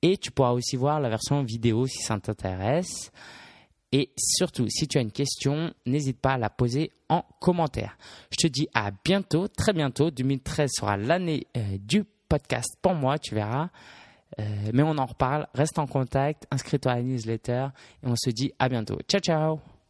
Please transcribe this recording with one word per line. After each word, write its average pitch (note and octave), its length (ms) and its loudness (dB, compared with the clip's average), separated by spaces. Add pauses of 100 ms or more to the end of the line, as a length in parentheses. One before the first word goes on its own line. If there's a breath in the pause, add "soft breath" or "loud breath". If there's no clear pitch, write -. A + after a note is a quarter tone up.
et E3+ 140 6
tu - 160 -8
pourras B2+ 200 4
aussi B2 260 0
voir D3 240 0
la B2+ 80 0
version C#3 340 0
vidéo A#2 420 0
si - 160 -6
ça A2 160 -2
t'intéresse. G#2 960 -4 (800 loud breath)
Et C3+ 240 2
surtout, - 540 0
si - 180 -2
tu - 120 2
as - 20 0
une A2 100 -4
question, C#3+ 640 -2 (140)
n'hésite C3+ 320 -2
pas C3+ 140 2
à C3+ 40 0
la A2 140 0
poser B2 400 -2 (180)
en E3 140 2 (180)
commentaire. - 560 0 (320 loud breath)
Je - 80 -8
te - 100 2
dis C#3 280 0
à G#2 160 2 (120)
bientôt, F#3+ 440 2
très - 260 0
bientôt. D3+ 380 2
Deux C3 120 -4
mille C3+ 180 2
treize - 300 0
sera G2+ 240 0
l'année, D#3 520 0 (100)
euh, G2 220 -2
du B2 240 2 (240)
podcast - 560 -2
pour F#3 100 4
moi, C#3+ 240 2
tu - 160 -8
verras. A2+ 380 -2 (680 loud breath)
Euh, G#2 340 -4
mais C3 100 6
on D#3 160 2
en C3 80 0
reparle, C#3+ 480 -2
reste D#3 240 0
en D3 80 0
contact, C#3 640 -2
inscris-toi C3+ 400 0
à B2 60 2
la A#2+ 40 -2
newsletter B2 680 -2 (340 loud breath)
et - 20 -6
on B2 100 2
se A#2+ 140 0
dit A#2+ 300 -2
à B2+ 100 4
bientôt. A2+ 300 -2 (100)
Ciao, G3+ 100 2
ciao ! D#3 580 -2 (120)